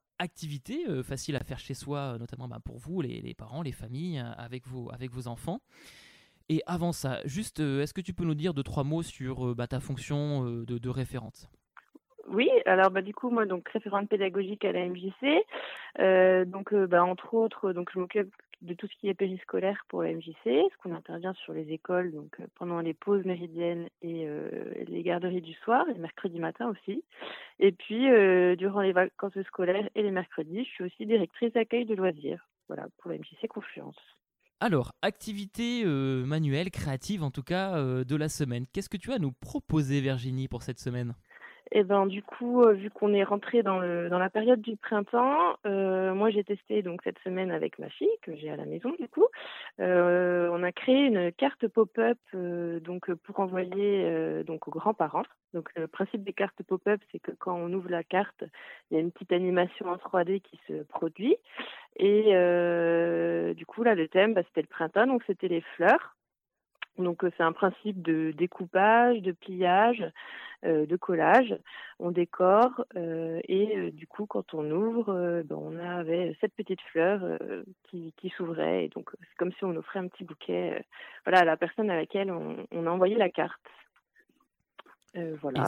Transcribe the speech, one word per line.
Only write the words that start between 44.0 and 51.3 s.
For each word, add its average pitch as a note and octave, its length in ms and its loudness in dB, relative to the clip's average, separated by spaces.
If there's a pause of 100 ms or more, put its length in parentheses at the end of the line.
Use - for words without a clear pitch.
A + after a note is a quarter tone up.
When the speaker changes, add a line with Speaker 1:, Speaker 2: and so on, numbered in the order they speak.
Speaker 2:
dans F3+ 80 2
la F#3 100 2
période A3 320 4
du G#3+ 160 -6
printemps, B3+ 880 2
euh, F#3+ 500 0
moi G#3 160 2
j'ai G3+ 140 0
testé G#3 380 -2
donc F3+ 200 -6
cette F#3 180 -4
semaine F#3 300 -4
avec D#3+ 280 -2
ma D3+ 100 -10
fille, - 180 -4 (140)
que D#3+ 160 -12
j'ai D3+ 140 -10
à D3+ 60 -6
la D3+ 100 -10
maison F3 340 -6
du B3 80 -8
coup. G4 180 6 (540)
Euh, F3 720 4
on F3 100 -2
a F3+ 100 0
créé C4+ 340 4
une F3+ 260 4